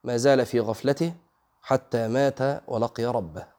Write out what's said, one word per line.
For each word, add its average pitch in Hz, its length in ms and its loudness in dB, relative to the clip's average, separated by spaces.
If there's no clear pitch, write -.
ما 123 140 -2
زال 127 280 4
في 120 140 0
غفلته 139 540 -2
حتى 120 460 0
مات 135 600 0
ولقي 117 380 -2
ربه. 87 400 -4